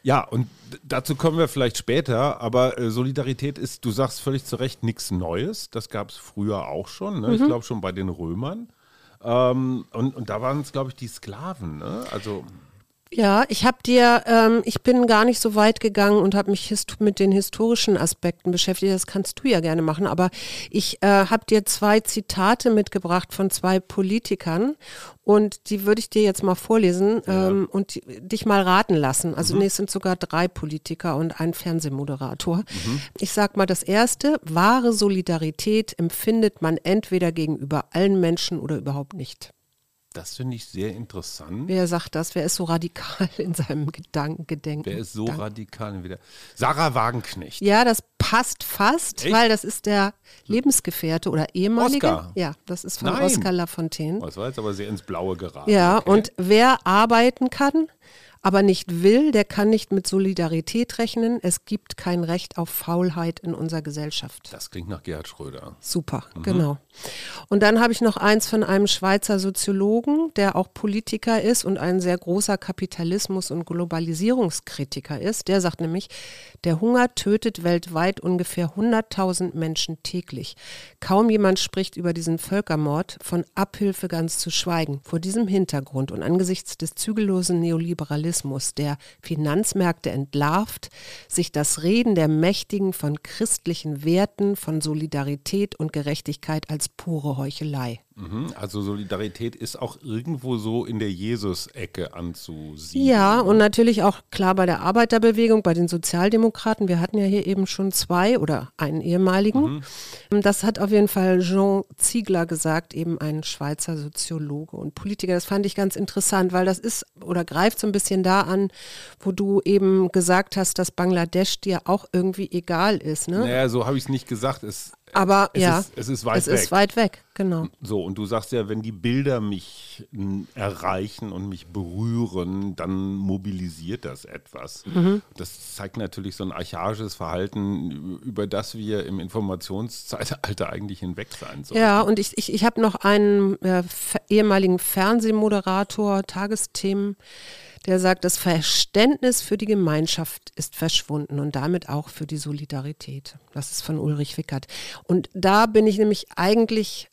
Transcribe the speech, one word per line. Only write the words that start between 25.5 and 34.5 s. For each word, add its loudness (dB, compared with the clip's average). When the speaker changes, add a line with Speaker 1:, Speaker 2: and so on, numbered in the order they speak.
Speaker 2:
die -2
würde 4
ich -8
dir 2
jetzt 2
mal 2
vorlesen, 2
Speaker 1:
Ja. 2
Speaker 2:
ähm, 2
und -4
die, -10
dich -6
mal 4
raten 4
lassen. 0
Also 0
Speaker 1:
Mhm. 4
Speaker 2:
nee, 4
es 0
sind -4
sogar -2
drei 0
Politiker -6
und -2
ein 0
Fernsehmoderator. -4
Speaker 1:
Mhm. -6
Speaker 2:
Ich -4
sag 0
mal 4
das -2
erste, 2
"Wahre 4